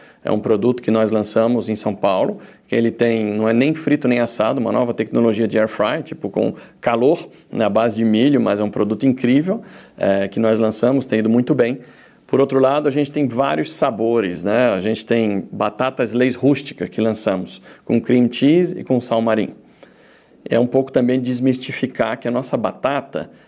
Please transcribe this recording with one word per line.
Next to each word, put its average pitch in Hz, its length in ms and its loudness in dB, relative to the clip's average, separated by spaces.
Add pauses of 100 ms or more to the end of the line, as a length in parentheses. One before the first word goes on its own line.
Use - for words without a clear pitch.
(260)
É - 60 -2
um 104 80 0
produto 113 420 0
que - 80 -6
nós 110 220 2
lançamos 110 560 0
em 110 80 -2
São 104 180 -4
Paulo, 101 440 -2 (280)
que - 80 -10
ele 117 180 2
tem, 110 420 0
não 107 160 0
é - 20 2
nem 135 240 2
frito 147 320 0
nem 120 140 2
assado, 117 360 0
uma 110 140 -2
nova 120 220 0
tecnologia 117 560 0
de 113 100 0
air 110 80 2
fry, 117 340 -2
tipo, - 280 -10
com 107 240 -2 (260)
calor, 120 480 0 (240)
na 104 160 0
base 110 300 0
de 113 80 2
milho, 120 340 4
mas 104 220 0
é - 20 0
um 104 60 -2
produto 104 360 -2
incrível, 135 560 2 (360)
é, 98 320 0
que 107 100 -6
nós 110 220 2
lançamos, 123 440 0
tem 113 140 0
ido 110 100 0
muito 123 240 2
bem. 123 260 0 (460)
Por 131 140 0
outro 131 180 2
lado, 139 300 4
a - 20 0
gente 143 220 -2
tem 147 160 0
vários 139 460 -2
sabores, 110 720 0
né? 117 240 2
A 98 100 0
gente 110 260 -4
tem 107 460 0
batatas 110 640 -2
Lay's 123 220 2
rústica, 135 520 -2
que - 140 -6
lançamos, 107 600 -2 (220)
com 117 160 0
cream 123 320 2
cheese 170 480 2
e - 60 -10
com 127 160 0
sal 113 200 -2
marinho. 110 340 0 (920)
É 117 80 2
um 120 100 2
pouco 131 220 0
também 127 300 0
desmistificar 123 1000 -2
que - 120 -8
a - 20 -2
nossa 127 240 -4
batata, 131 720 -4 (180)